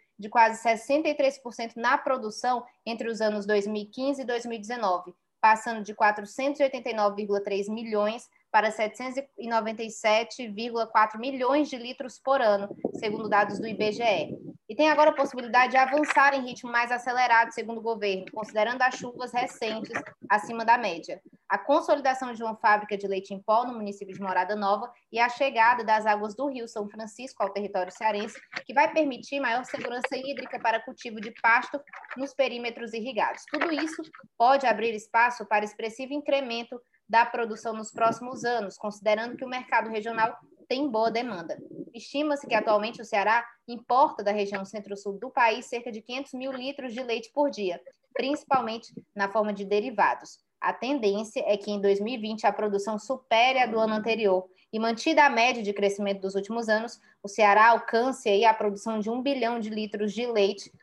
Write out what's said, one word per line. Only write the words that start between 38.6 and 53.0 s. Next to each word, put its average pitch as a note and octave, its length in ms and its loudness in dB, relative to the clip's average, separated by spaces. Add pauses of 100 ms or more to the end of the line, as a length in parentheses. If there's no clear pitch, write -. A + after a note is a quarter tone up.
considerando G#3+ 580 -2
que B3+ 80 -10
o B3 40 -8
mercado B3 420 -2
regional A3+ 440 -2 (320)
tem C4+ 220 -2
boa A3+ 220 0
demanda. G#3+ 480 -6 (360)
Estima-se C#4+ 520 -4
que A3 80 -2
atualmente G#3+ 480 0
o - 20 -14
Ceará G#3+ 420 2 (220)
importa A#3+ 560 2
da G3+ 80 2
região G3+ 320 -2
centro-sul G3 540 -10
do A#3+ 120 -12
país A#3 360 2
cerca A#3+ 260 -8
de G#3+ 80 -10
quinhentos B3+ 320 -12
mil C4 180 -8
litros C4 440 -10
de B3+ 80 -8
leite A#3 320 -6
por C#4+ 160 2
dia, F#3 280 -4 (360)
principalmente B3 760 -2 (240)
na G3+ 160 0
forma G#3 220 0
de G3+ 140 -6
derivados. G3+ 720 0 (200)
A F#3 140 -2
tendência A3 760 -2
é G#3 120 2
que G3+ 120 -8
em G#3 80 -2
dois G3 220 2
mil A3+ 140 -4
e A#3+ 40 -6
vinte G#3+ 280 -4
a G3+ 60 4
produção G#3 460 -2
supere B3+ 600 2